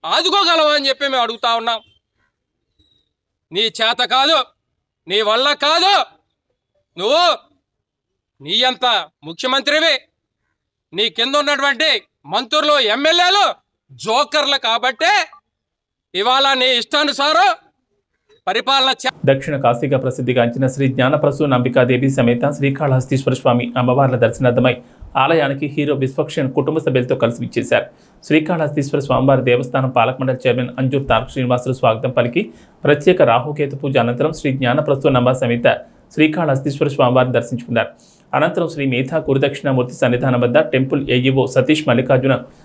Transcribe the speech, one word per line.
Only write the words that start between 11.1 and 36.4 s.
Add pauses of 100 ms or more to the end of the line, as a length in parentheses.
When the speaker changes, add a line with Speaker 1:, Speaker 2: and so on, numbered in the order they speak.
Speaker 1:
ఉన్నటువంటి (240)
మంత్రులు,
ఎమ్మెల్యేలు (380)
జోకర్లు
కాబట్టే (880)
ఇవాళ
నీ
ఇష్టానుసారం (960)
పరిపాలన
చే- (140)
Speaker 2:
దక్షిణ
కాశీగా
ప్రసిద్ధిగాంచిన
శ్రీ
జ్ఞానప్రసూ
నంబికాదేవి
సమేత
శ్రీకాళహస్తీశ్వర
స్వామి
అమ్మవార్ల
దర్శనార్థమై (340)
ఆలయానికి
హీరో
విశ్వక్సేన్
కుటుంబ
సభ్యులతో
కలిసి
విచ్చేశారు. (380)
శ్రీకాళహస్తీశ్వర
స్వామివారి
దేవస్థానం
పాలక
మండలి
చైర్మన్
అంజూర్
తారక
శ్రీనివాసులు
స్వాగతం
పలికి, (320)
ప్రత్యేక
రాహుకేతు
పూజ
అనంతరం
శ్రీ
జ్ఞానప్రసూ
నంబ
సమేత (280)
శ్రీకాళహస్తీశ్వర